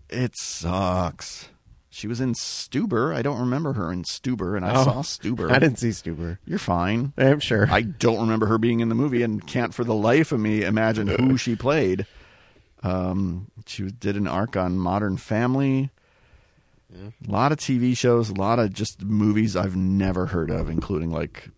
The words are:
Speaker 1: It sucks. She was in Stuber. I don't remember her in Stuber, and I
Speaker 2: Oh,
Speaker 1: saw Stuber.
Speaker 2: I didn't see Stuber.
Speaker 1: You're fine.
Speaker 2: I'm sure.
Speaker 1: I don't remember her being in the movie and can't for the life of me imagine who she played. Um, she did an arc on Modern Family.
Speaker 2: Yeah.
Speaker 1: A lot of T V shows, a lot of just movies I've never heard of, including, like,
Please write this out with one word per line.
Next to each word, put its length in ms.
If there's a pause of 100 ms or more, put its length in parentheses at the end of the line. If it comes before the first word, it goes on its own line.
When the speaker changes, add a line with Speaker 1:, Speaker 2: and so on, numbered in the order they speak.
Speaker 1:
It 300
sucks. 1120 (420)
She 160
was 140
in 140
Stuber. 800
I 80
don't 180
remember 320
her 200
in 120
Stuber, 520
and 80
I 160
Speaker 2:
Oh, 40
Speaker 1:
saw 180
Stuber. 480
Speaker 2:
I 80
didn't 220
see 80
Stuber. 560
Speaker 1:
You're 160
fine. 580
Speaker 2:
I'm 220
sure. 300
Speaker 1:
I 120
don't 380
remember 260
her 120
being 220
in 100
the 40
movie 300
and 200
can't 300
for 80
the 120
life 360
of 80
me 240
imagine 460
who 280
she 200
played. 500 (800)
Um, 640 (160)
she 240
did 260
an 120
arc 280
on 220
Modern 380
Family. 720 (1000)
Speaker 2:
Yeah. 200 (180)
Speaker 1:
A 20
lot 220
of 60
T 180
V 180
shows, 360
a 40
lot 240
of 140
just 300
movies 540
I've 200
never 500
heard 240
of, 200
including, 400
like, 480